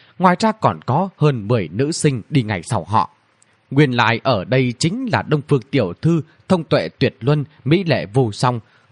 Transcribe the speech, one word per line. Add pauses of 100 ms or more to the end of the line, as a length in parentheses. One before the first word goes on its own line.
(200)
Ngoài
ra
còn
có
hơn
mười
nữ
sinh
đi
ngay
sau
họ. (600)
Nguyên
lai
ở
đây
chính
là
Đông
Phương
tiểu
thư (260)
thông
tuệ
tuyệt
luân, (220)
mỹ
lệ
vô
song. (320)